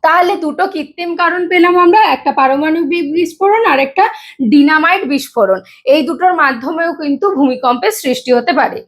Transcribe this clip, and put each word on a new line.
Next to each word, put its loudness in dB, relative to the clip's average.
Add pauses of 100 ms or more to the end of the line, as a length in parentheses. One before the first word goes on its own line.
তাহলে 2
দুটো -4
কৃত্রিম -8
কারণ -2
পেলাম 2
আমরা, 6
একটা 0
পারমাণবিক 0
বিস্ফোরণ 0
আর 2
একটা 0 (400)
ডিনামাইট 2
বিস্ফোরণ। -2 (260)
এই 2
দুটোর 0
মাধ্যমেও -2
কিন্তু -2
ভূমিকম্পের 0
সৃষ্টি -4
হতে 0
পারে। -2